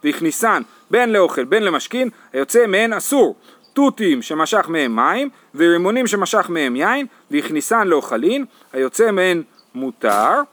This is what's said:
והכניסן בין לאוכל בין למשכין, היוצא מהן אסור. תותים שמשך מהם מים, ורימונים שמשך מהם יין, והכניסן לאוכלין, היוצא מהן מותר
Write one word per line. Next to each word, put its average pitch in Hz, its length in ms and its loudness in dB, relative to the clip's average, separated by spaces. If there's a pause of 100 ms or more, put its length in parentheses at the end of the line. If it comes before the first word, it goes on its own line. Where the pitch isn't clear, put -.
והכניסן 160 580 0 (280)
בין 240 220 2
לאוכל 170 320 2
בין 202 180 2
למשכין, 214 480 -2 (220)
היוצא 214 340 2
מהן 214 260 0
אסור. 208 440 0 (360)
תותים 202 500 2
שמשך 160 460 -2
מהם 139 280 -2
מים, 185 320 0 (260)
ורימונים 175 520 2
שמשך 196 420 0
מהם 143 280 -2
יין, 240 300 -2 (240)
והכניסן 156 560 -2
לאוכלין, 165 580 0 (280)
היוצא 131 380 0
מהן 180 320 0 (320)
מותר 127 680 0 (120)